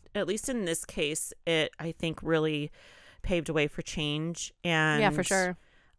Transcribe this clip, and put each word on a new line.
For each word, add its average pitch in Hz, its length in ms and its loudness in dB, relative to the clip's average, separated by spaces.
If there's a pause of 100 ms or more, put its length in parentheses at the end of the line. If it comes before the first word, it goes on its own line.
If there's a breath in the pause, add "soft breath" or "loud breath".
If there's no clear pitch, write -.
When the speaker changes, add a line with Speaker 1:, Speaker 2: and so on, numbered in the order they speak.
(140)
Speaker 1:
at 202 120 0
least 214 220 -4
in 240 160 -2
this 165 220 -2
case, - 480 -4 (100)
it, 160 340 2
I 165 140 -6
think, 160 300 -4
really 156 480 0 (520 loud breath)
paved 170 280 0
a - 20 -2
way 147 140 2
for 147 160 -6
change. 156 720 -4 (100)
And 156 380 4
Speaker 2:
Yeah, 147 80 6
for 151 140 0
sure. 180 340 2 (400 soft breath)